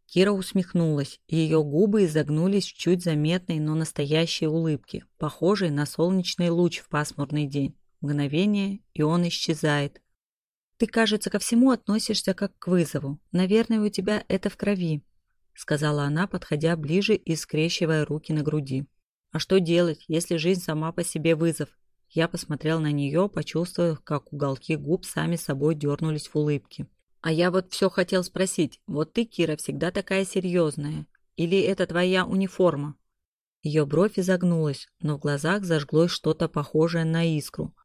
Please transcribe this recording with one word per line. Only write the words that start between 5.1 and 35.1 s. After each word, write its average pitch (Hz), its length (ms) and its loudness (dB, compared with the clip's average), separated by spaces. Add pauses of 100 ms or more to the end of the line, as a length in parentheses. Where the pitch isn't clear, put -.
похожей 175 520 0
на 147 140 0
солнечный 175 640 0
луч 170 300 2
в - 100 -18
пасмурный 147 580 -2
день. 139 300 -4 (240)
Мгновение, 180 800 0 (140)
и 151 80 -2
он 170 240 2
исчезает. 151 760 -2 (760)
"Ты, 226 100 2
кажется, 214 440 0
ко 202 100 -2
всему 247 320 4
относишься 208 600 -2
как - 240 -4
к - 100 -8
вызову. 151 500 0 (140)
Наверное, 214 480 2
у 208 80 0
тебя 202 400 -2
это 190 200 -2
в - 80 -6
крови", 175 460 -2 (540)
сказала 147 480 -2
она, 151 220 0
подходя 165 500 -2
ближе 180 400 0
и - 180 -4
скрещивая 156 720 0
руки 151 280 -6
на 151 100 0
груди. 139 440 -2 (460)
"А 160 60 -4
что 185 200 2
делать, 170 480 2
если 170 300 -2
жизнь 180 260 0
сама 156 300 -4
по 175 100 -6
себе 165 320 0
вызов?" 156 340 0 (420)
Я 160 180 2
посмотрел 160 500 -2
на 151 140 0
нее, 147 360 0
почувствовав, 165 720 -2
как - 300 -6
уголки 143 440 -4
губ 147 280 -2
сами 160 320 -2
собой 151 380 -2
дернулись 147 540 -4
в - 80 -10
улыбке. 151 500 -2 (340)
"А 160 120 -2
я 175 180 4
вот 185 220 -2
все 190 180 2
хотел 185 320 0
спросить. 180 640 -2
Вот 156 260 -4
ты, 233 120 0
Кира, 156 320 -2
всегда 143 340 -4
такая 196 340 -2
серьезная. 156 840 -2 (280)
Или 170 240 2
это 185 280 2
твоя 185 380 2
униформа?" 175 680 0 (680)
Ее 151 220 0
бровь 156 340 0
изогнулась, 175 680 0 (120)
но 151 160 -2